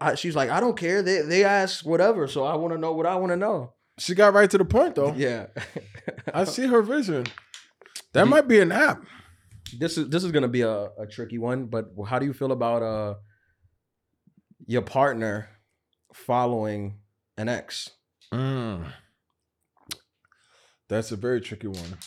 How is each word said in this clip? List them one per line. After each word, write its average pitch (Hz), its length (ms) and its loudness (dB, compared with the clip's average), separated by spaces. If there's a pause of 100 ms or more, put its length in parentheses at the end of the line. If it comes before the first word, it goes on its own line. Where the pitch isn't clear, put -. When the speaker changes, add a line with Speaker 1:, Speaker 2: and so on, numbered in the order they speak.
Speaker 1:
I, 160 140 0
she - 140 -6
was 156 80 -4
like, 135 140 0
"I 151 100 0
don't 233 160 0
care. 180 260 0
They, 185 200 0
they 175 220 2
ask 196 400 0
whatever, 170 420 2
so 135 180 -2
I 151 120 -2
wanna 165 220 -4
know 160 140 -2
what 160 140 -2
I 185 100 0
wanna 180 200 0
know." 180 380 -4 (240)
Speaker 2:
She - 160 -6
got 202 180 8
right 202 180 8
to 196 80 4
the 190 60 4
point, 285 300 2
though. 143 200 2
Speaker 1:
Yeah. 123 320 -4 (440)
<laughs> - 440 -12
Speaker 2:
I 180 100 0
see 240 220 -4
her 247 160 6
vision. 202 440 -2 (880)
That 170 100 6
Speaker 1:
Do - 60 6
Speaker 2:
might 294 180 6
be 226 120 8
an 175 120 4
app. 277 300 2 (760)
Speaker 1:
This 165 200 -4
is, 151 100 -2
this 170 160 0
is 175 80 -4
gonna 139 160 2
be 123 140 0
a, 107 360 -2
a 107 80 -10
tricky 113 320 -12
one, 123 280 -4
but 110 240 -6 (160)
how 127 120 -2
do 135 80 -2
you 139 60 -2
feel 131 200 -4
about, 117 300 0
uh, 107 320 -4 (1500)
your 120 160 -2
partner 110 680 -2 (680)
following 107 800 -2 (400)
an 107 120 -6
ex? - 420 -8 (420)
Speaker 2:
Mm. 117 540 -6 (2000)
That's 110 240 -4
a 110 40 -8
very 120 240 -2
tricky 110 280 -12
one. 92 280 -12 (100)